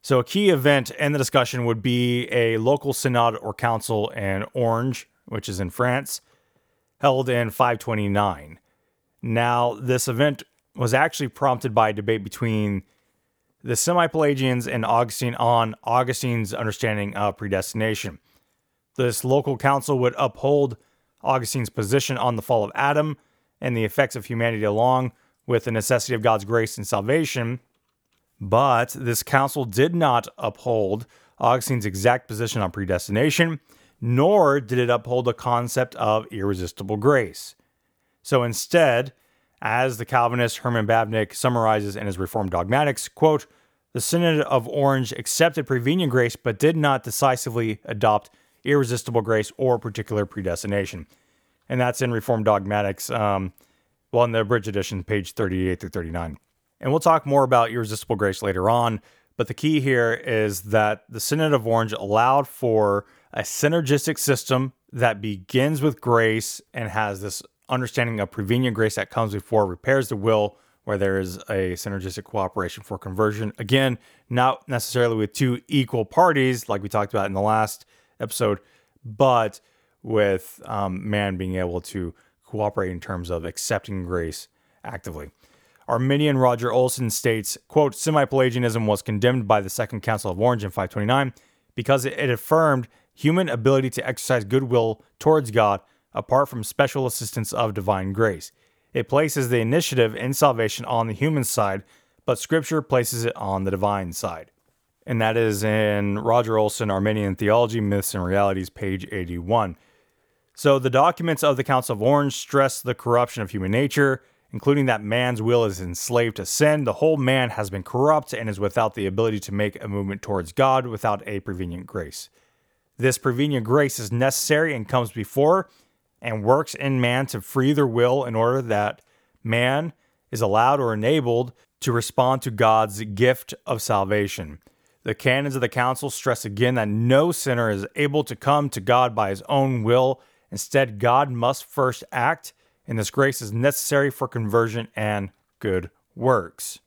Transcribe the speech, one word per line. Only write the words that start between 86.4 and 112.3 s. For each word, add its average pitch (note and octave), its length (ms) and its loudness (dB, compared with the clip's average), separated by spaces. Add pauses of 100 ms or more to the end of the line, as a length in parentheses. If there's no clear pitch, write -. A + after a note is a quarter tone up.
Olson B2 380 0
states, A2 480 -2 (120)
quote, D3 260 2
"Semi-Pelagianism B2+ 920 2
was G#2 160 2
condemned A2 460 0
by G#2+ 140 4
the F#2 80 -6
Second A2 320 -6
Council G#2+ 280 -2
of F2+ 100 -4
Orange A#2 240 2
in - 60 -4
five F#2+ 200 -4
twenty-nine B2 420 0 (420)
because B2+ 300 0
it, C3+ 140 -6
it C#3 120 0
affirmed C#3 580 2 (260)
human E3 340 2
ability C3 420 2
to A2+ 160 -6
exercise B2 380 -2
goodwill A#2 580 0 (160)
towards D3+ 320 2
God G#2 300 4 (340)
apart C3 340 0
from A#2+ 140 -8
special C3+ 440 -2
assistance A2+ 460 -6
of A2+ 220 -2
divine G2 380 -2
grace. G2 400 -2 (400)
It B2 160 -4
places C#3 400 0
the A#2+ 120 2
initiative A#2+ 540 0
in B2 180 -4
salvation A#2+ 520 2
on A2+ 220 0
the A2 60 -4
human C#3 320 0
side, G2+ 380 -2 (420)
but B2+ 140 0
Scripture D#3+ 420 -2
places B2 440 0
it A#2 120 -4
on G2 280 -2
the F#2+ 60 0
divine G2 420 -2
side." E2+ 380 -10 (560)
And B2 140 -2
that A2+ 160 2
is G#2+ 280 0
in G#2 540 0
Roger A2+ 380 2
Olson, G#2+ 340 0
Arminian G2+ 460 0
Theology, A2+ 440 2
Myths G2+ 340 -2
and F#2 100 -2
Realities, F#2+ 460 0
page F#2+ 420 -6
eighty-one. F2+ 640 -2 (800)
So C#3 240 4
the C3 100 -2
documents D#3+ 540 2
of D3 140 2
the C3+ 80 -4
Council B2+ 300 0
of G2+ 60 -6
Orange C#3 360 2